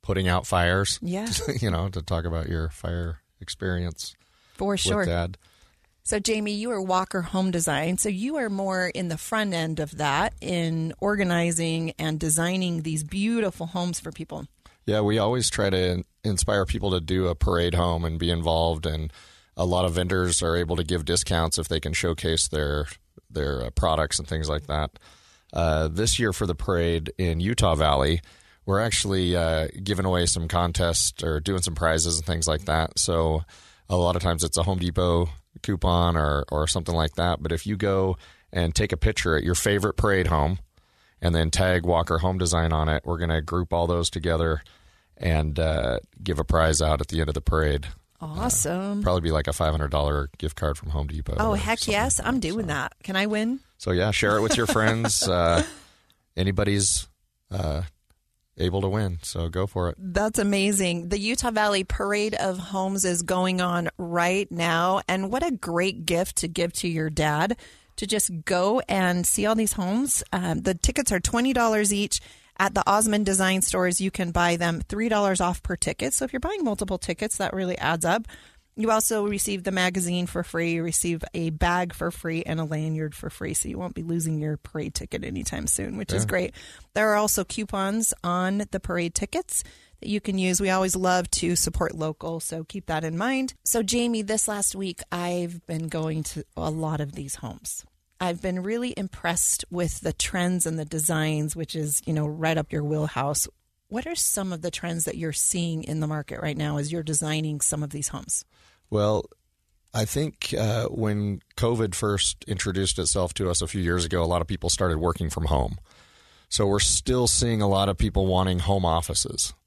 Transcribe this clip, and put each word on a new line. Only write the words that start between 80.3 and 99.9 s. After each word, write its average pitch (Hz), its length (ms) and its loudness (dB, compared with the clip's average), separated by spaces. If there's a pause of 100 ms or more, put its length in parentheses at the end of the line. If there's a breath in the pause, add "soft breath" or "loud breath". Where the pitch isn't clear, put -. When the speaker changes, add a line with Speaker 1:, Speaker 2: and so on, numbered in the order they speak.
Speaker 2:
free, 170 320 -2
you 165 80 0
receive 165 400 -2 (120)
a 165 160 -2
bag 175 420 0
for - 180 -4
free, 165 320 -6
and 160 160 -4
a 160 60 -2
lanyard 156 500 -4
for - 140 -8
free. - 240 -8
So - 160 -2
you - 100 -6
won't 180 160 -8
be 175 80 -8
losing 160 360 -2
your 151 180 -2
parade - 380 -8
ticket - 300 -6
anytime - 420 -6
soon, - 320 -2
which - 120 -8
is 98 120 0
Speaker 1:
Yeah. 107 60 -2
Speaker 2:
great. 185 260 -2 (400 loud breath)
There 214 160 2
are 208 60 4
also 208 280 2
coupons 202 720 -2 (100)
on 185 460 0
the 190 100 -4
parade 175 340 -4
tickets - 480 -4 (380 loud breath)
that - 80 -10
you 208 140 -2
can 190 160 -2
use. 185 200 2
We 196 120 0
always 185 260 2
love 180 360 2
to 175 220 0
support - 400 0
local, 160 460 -6
so 165 240 -8
keep - 220 -12
that 160 180 -2
in 165 140 -2
mind. 262 340 -2 (100)
So, 226 200 2
Jamie, 233 400 0
this 214 260 0
last 208 260 -2
week, 190 280 -6 (100)
I've 175 540 -4
been 165 220 -4
going 156 360 -4
to - 200 -8 (120)
a 160 140 -2
lot 156 320 -2
of 147 100 -6
these 139 240 -8
homes. - 480 -12 (380)
I've 175 180 -2
been 185 220 -4
really 233 340 -4
impressed - 760 -2
with 175 300 -2